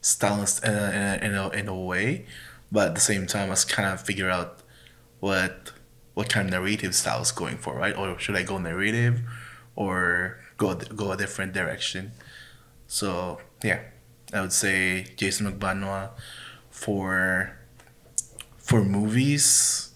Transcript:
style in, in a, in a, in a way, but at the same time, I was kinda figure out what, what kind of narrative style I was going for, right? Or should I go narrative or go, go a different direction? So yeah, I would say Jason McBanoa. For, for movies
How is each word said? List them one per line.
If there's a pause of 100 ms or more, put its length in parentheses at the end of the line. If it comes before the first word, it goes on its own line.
style (180)
in,
in
a,
in
a,
in
a
way, (460)
but
at
the
same
time,
I
was
kinda
figure
out (580)
what, (440)
what
kind
of
narrative
style
I
was
going
for,
right?
Or
should
I
go
narrative (540)
or (180)
go,
go
a
different
direction? (760)
So (240)
yeah, (520)
I
would
say (120)
Jason
McBanoa. (640)
For, (1000)
for
movies